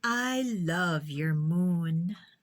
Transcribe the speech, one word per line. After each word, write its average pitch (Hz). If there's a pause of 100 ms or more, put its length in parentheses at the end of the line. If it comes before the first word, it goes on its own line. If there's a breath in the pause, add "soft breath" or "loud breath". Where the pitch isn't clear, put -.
I 247
love 175
your 151
moon. 170 (280 loud breath)